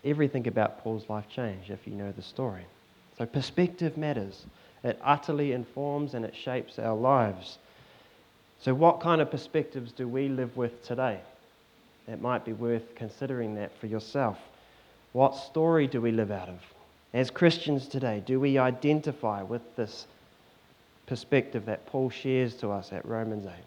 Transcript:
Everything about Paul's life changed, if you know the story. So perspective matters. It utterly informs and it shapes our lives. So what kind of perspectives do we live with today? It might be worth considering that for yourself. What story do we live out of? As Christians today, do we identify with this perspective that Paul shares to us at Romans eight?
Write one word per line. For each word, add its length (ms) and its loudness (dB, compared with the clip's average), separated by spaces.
Everything 440 2
about 320 2
Paul's 280 -4
life 200 -6
changed, 420 -8
if 160 -10
you 80 -10
know 180 -8
the 100 -12
story. 420 -6
So 80 -2
perspective 720 0
matters. 480 -4
It 200 -2
utterly 500 2
informs 640 -4
and 100 -4
it 120 -8
shapes 420 -6
our 180 0
lives. 640 2
So 140 2
what 260 6
kind 200 4
of 100 2
perspectives 640 -4
do 140 -6
we 220 0
live 280 -2
with 280 -4
today? 340 -2
It 140 -10
might 240 0
be 80 -6
worth 420 -2
considering 600 -6
that 220 -8
for 80 -10
yourself. 520 -2
What 240 6
story 500 4
do 140 0
we 120 2
live 180 2
out 180 -6
of? 120 -12
As 160 4
Christians 560 4
today, 400 -2
do 140 2
we 180 4
identify 840 2
with 340 -8
this 300 -6
perspective 600 0
that 200 -6
Paul 240 -2
shares 460 0
to 160 -4
us 200 -6
at 140 -8
Romans 400 -4
eight? 200 -14